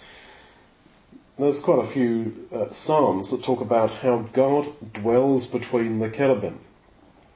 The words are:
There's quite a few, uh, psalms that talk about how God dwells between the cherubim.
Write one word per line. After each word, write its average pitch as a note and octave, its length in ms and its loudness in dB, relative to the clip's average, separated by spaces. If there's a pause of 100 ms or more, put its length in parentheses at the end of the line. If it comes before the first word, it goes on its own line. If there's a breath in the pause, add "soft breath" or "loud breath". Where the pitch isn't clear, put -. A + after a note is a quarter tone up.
(1400 loud breath)
There's C#3+ 220 2
quite C3 260 2
a - 20 -10
few, A2+ 640 -2
uh, A2 220 -6
psalms G#2+ 560 0
that B2+ 140 -4
talk B2+ 180 -2
about A2+ 300 2
how A#2+ 420 0
God C#3+ 340 2 (260)
dwells B2 520 2
between A2+ 540 -2
the A2 100 -2
cherubim. A2 500 0 (760)